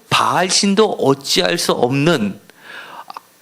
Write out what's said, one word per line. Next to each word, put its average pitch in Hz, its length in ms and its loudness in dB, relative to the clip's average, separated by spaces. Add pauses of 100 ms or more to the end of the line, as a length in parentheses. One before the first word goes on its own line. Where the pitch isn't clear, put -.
(120)
바알 143 400 0
신도 202 400 2
어찌할 175 640 0
수 175 140 -2
없는 135 680 0 (1000)